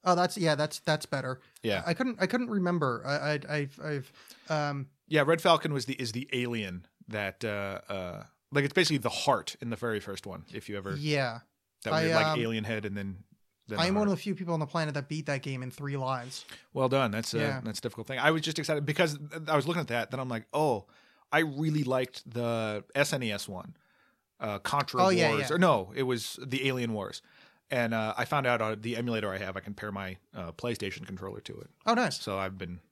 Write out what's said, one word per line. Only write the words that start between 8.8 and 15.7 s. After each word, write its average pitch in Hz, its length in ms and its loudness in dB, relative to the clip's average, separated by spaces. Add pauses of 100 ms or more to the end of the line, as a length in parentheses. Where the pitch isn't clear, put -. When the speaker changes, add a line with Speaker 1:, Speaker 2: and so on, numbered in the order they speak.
Speaker 2:
the 113 120 0
heart - 520 0
in 117 80 -6
the 113 60 -2
very 110 240 -2
first 98 260 -10
one, 92 260 -12
if 101 180 -12
you 101 80 -6
ever, 98 180 -4
Speaker 1:
Yeah. 139 460 0 (420)
Speaker 2:
that - 100 0
Speaker 1:
I, 160 100 4
Speaker 2:
weird, 160 120 2
like, 160 100 6
Speaker 1:
um, 156 140 2
Speaker 2:
alien 113 240 0
head, 110 220 -4
and 101 120 -4
then, 98 280 -6 (420)
then 110 100 -4
Speaker 1:
I 160 60 2
Speaker 2:
the 175 60 2
Speaker 1:
am 190 40 2
one 208 140 2
of - 20 -
Speaker 2:
heart. 190 80 2
Speaker 1:
the 190 60 -8
few 202 100 -2
people 175 220 -2
on 156 40 0
the 151 60 0
planet 151 300 -2
that 139 120 -4
beat 156 200 -6
that 139 160 -2
game 135 180 -6
in 127 80 -6
three 139 280 -6